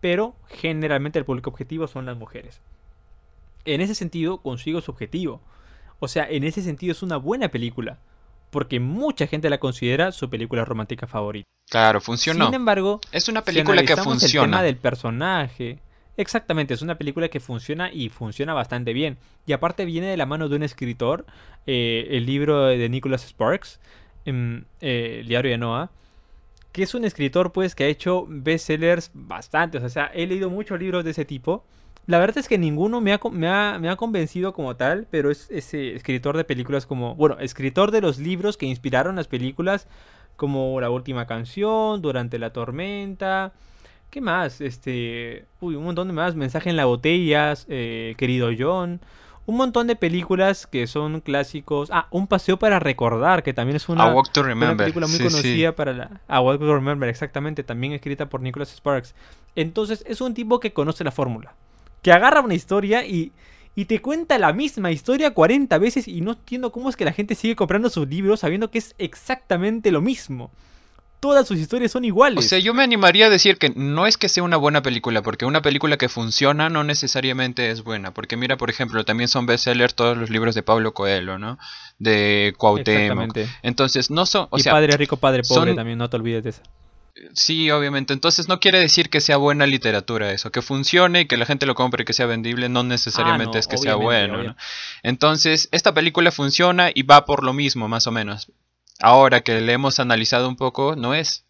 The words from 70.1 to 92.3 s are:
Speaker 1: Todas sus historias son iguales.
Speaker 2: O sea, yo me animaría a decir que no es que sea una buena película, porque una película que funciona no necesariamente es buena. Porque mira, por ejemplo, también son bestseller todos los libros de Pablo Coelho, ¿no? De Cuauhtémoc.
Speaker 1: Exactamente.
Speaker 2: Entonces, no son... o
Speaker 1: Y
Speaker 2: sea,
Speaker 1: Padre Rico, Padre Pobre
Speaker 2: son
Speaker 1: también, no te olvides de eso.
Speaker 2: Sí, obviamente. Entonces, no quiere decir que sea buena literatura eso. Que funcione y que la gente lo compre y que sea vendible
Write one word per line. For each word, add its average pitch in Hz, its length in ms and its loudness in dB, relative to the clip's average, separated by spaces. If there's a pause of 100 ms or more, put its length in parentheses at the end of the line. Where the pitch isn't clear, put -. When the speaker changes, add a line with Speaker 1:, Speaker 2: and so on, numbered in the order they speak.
Speaker 1:
Todas 277 260 6
sus 190 140 -2
historias 233 320 0
son 254 140 -2
iguales. 190 400 4
Speaker 2:
O - 20 0
sea, 185 120 4
yo 214 140 2
me 247 100 4
animaría 208 420 8
a 220 40 10
decir 196 280 6
que 143 180 4
no 147 320 0
es 220 100 4
que 196 120 0
sea 180 120 2
una 175 140 2
buena 147 260 4
película, 120 400 0
porque 107 220 -4
una 147 180 -2
película 147 360 2
que 127 100 0
funciona 139 640 0
no 151 160 0
necesariamente 127 840 -2
es 113 120 -6
buena. 104 300 -8
Porque 110 240 -8
mira, 127 180 0
por 123 140 -4
ejemplo, 113 340 -2
también 117 240 0
son 123 180 0
bestseller 120 460 2
todos 120 260 0
los 113 120 -6
libros 113 260 0
de 110 80 -4
Pablo 110 300 2
Coelho, 95 440 -2
¿no? 110 200 -10 (400)
De 104 600 4
Cuauhtémoc. 104 300 4 (480)
Speaker 1:
Exactamente. 113 140 -4 (140)
Speaker 2:
Entonces, 127 460 0
no 165 160 0
son... 190 240 0
o - 80 -2
Speaker 1:
Y 143 40 2
Speaker 2:
sea, 135 100 4
Speaker 1:
Padre 151 240 6
Rico, 143 220 0
Padre 131 260 2
Pobre 123 280 4
Speaker 2:
son - 40 2
Speaker 1:
también, 117 220 -6
no 120 120 -2
te 127 60 -4
olvides 113 300 -2
de 113 60 -6
eso. - 100 -14 (720)
Speaker 2:
Sí, 160 360 2
obviamente. 143 440 0
Entonces, 165 340 2
no 185 140 0
quiere 185 180 6
decir 165 300 4
que 151 100 2
sea 143 160 2
buena 143 320 4
literatura 110 640 0
eso. 101 220 -6
Que 120 80 -2
funcione 175 600 4
y 165 40 2
que 127 100 0
la 120 100 2
gente 139 200 0
lo 131 100 2
compre 123 280 0
y - 20 -4
que 110 80 -4
sea 123 140 0
vendible 120 420 -2